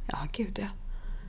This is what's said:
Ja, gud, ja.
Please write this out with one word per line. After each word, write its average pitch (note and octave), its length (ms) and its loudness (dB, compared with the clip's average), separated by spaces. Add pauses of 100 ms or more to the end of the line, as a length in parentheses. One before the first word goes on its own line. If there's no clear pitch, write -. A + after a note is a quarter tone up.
Ja, - 100 2 (160)
gud, G3+ 280 0
ja. G3+ 60 2 (600)